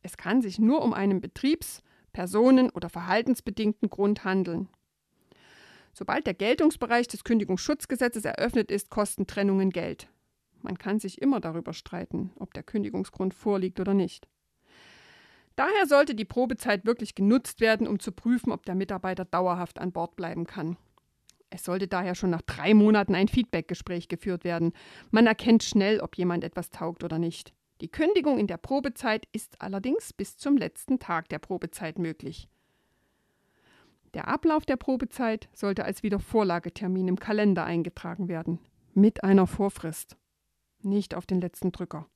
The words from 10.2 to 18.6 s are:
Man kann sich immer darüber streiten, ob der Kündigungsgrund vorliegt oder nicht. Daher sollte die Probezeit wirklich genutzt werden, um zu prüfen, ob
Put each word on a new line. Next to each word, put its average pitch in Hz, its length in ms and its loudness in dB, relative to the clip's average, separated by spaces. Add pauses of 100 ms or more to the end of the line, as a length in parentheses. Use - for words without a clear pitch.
Man 185 160 -8
kann 208 220 -4
sich 196 220 -10
immer 262 200 0
darüber 165 320 -8
streiten, 175 640 -8
ob - 160 -14
der - 100 -12
Kündigungsgrund 196 680 -6
vorliegt 190 460 -4
oder 196 140 0
nicht. - 340 -2 (1300)
Daher 370 300 2
sollte 285 280 4
die 214 100 -4
Probezeit 226 600 -2
wirklich 226 300 -2
genutzt 214 440 2
werden, 220 260 4
um 202 140 -2
zu 196 140 -8
prüfen, 240 400 -2
ob - 120 -10